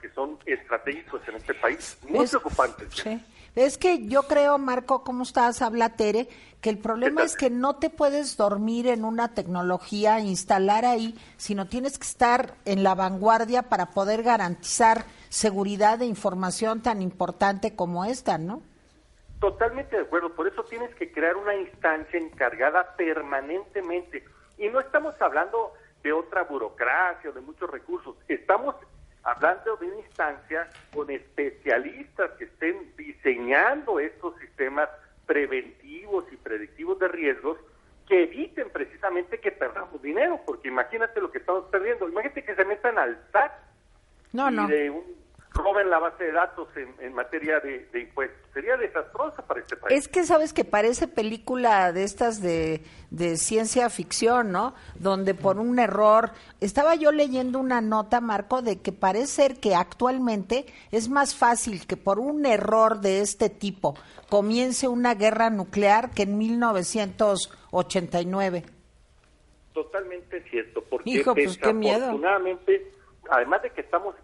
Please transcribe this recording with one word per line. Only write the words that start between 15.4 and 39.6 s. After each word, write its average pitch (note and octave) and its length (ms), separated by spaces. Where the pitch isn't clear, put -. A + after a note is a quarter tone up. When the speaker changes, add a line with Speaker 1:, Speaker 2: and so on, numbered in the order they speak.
Speaker 2:
de B3 60
información G#3 800
tan A3 180
importante F#3+ 720
como F3 300
esta, A3 320
¿no? F#3 240
Speaker 1:
Totalmente A#3 560
de F3+ 60
acuerdo, E3+ 320
por E3 120
eso G#3 180
tienes A#3+ 300
que E3+ 160
crear E3+ 260
una G3+ 180
instancia E3+ 640
encargada D3 760
permanentemente. D#3+ 1300
Y G#3 100
no B3+ 120
estamos D4+ 380
hablando G3 540
de D3 100
otra E3 300
burocracia C#3+ 880
o - 20
de B2+ 80
muchos D#3 300
recursos, E3 460
estamos G#3+ 460
hablando F3+ 560
de F3 100
una G3 80
instancia D#3 720
con C#3+ 160
especialistas C#3+ 1300
que A#2 60
estén E3+ 520
diseñando D3+ 1000
estos D#3+ 400
sistemas C#3+ 500
preventivos C#3+ 1080
y C3 40
predictivos A#2 640
de F#3 80
riesgos D#3 500
que F#3 160
eviten A#3+ 480
precisamente F3+ 720
que G3+ 100
perdamos D3+ 500